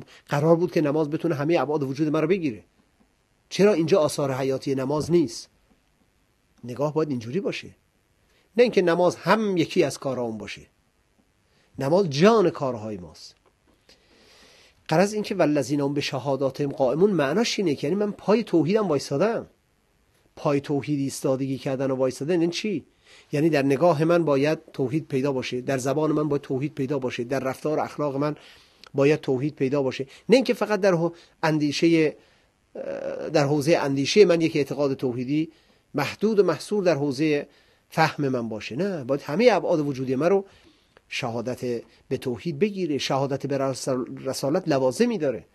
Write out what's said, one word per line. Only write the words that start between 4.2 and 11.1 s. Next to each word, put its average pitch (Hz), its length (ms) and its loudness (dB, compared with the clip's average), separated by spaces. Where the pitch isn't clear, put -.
حیاتی 131 420 -2
نماز 139 360 -2
نیست؟ 165 380 0
نگاه 127 300 -4
باید 156 160 0
اینجوری 123 300 -4
باشه، - 280 -6
نه 240 60 8
اینکه 208 180 4
نماز 175 340 4
هم 202 420 2
یکی 165 260 2
از 135 140 -2
کارهام 120 400 -4
باشه. 101 240 -12